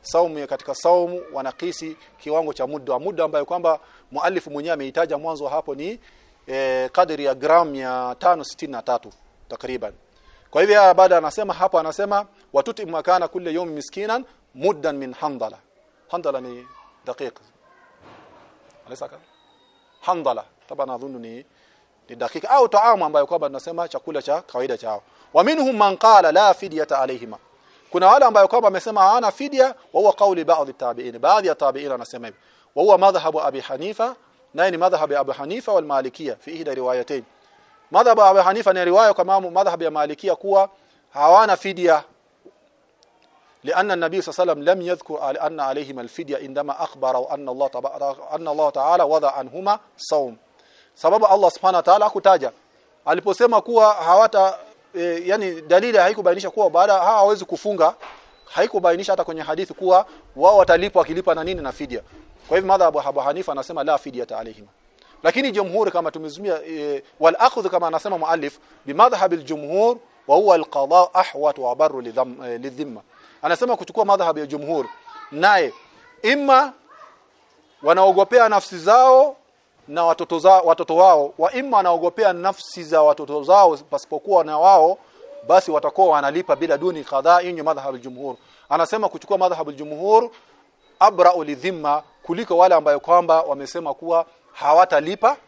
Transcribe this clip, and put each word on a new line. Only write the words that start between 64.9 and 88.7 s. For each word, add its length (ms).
Lakini 280
jumhur 400
kama 200
tumezumia, 540
eh, 380
wal 200
akhdhu 300
kama 180
anasema 300
muallif 420
bi 80
madhhabil 500
jumhur 540
wa 100
huwa 180
al 100
qada 480
ahwat 440
wa 180
barru 260
li 100
dham-, 340
eh, 160
li 80
dhimma. 320
Anasema 360
kuchukua 280
madhhabu 340
ya 60
jumhur, 400
naye 420
imma 520
wanaogopea 640
nafsi 280
zao 580
na 180
watoto 340
za-, 220
watoto 340
wao, 420
wa 160
imma 240
wanaogopea 560
nafsi 500
za 180
watoto 420
zao 340
pasipokuwa 680
na 140
wao, 400
basi 240
watakuwa 360
wanalipa 480
bila 220
duni 260
qadha. 360
Hii 140
ni 80
madhhabu 360
jumhur. 380
Anasema 400